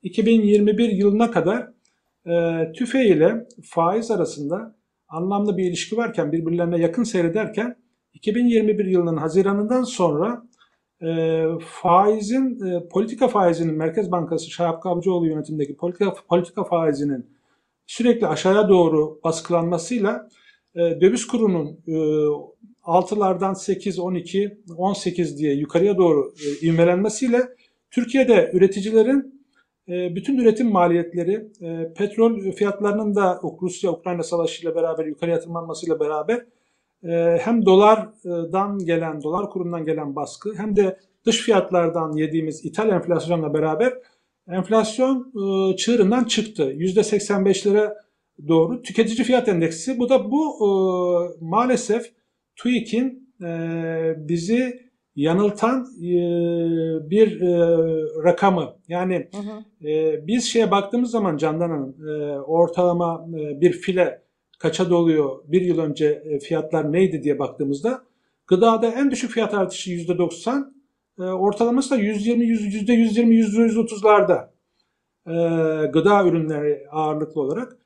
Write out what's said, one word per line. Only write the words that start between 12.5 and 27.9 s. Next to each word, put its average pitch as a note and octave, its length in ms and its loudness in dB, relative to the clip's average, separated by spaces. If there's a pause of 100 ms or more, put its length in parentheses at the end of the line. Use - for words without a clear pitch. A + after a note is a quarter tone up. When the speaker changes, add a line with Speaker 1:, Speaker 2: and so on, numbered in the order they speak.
Speaker 1:
e, F3 220 -4
politika A3+ 400 -2
faizinin E3+ 480 2
Merkez E3 360 -2
Bankası E3 400 -4
Şahap E3 320 -4
Kavcıoğlu F3 440 -2
yönetimindeki D3+ 500 -4
politika, F3+ 360 -4 (160)
politika F3+ 340 0
faizinin C#3+ 600 -2 (600)
sürekli A3+ 420 0
aşağıya F#3+ 420 2
doğru D#3+ 540 4
baskılanmasıyla, F3 1040 -2 (480)
e, E3+ 40 -8
döviz E3+ 480 2
kurunun, F3+ 600 0
e, D#3+ 80 -4 (880)
altılardan F#3+ 680 0
sekiz, F#3 460 -4
on F#3 140 -4
iki, G3 440 -4 (200)
on F#3+ 160 -2
sekiz E3+ 460 -4
diye D3 140 0
yukarıya F3 440 0
doğru, D#3 360 2 (120)
e, C#3+ 220 -4
ivmelenmesiyle F#3+ 720 2 (500)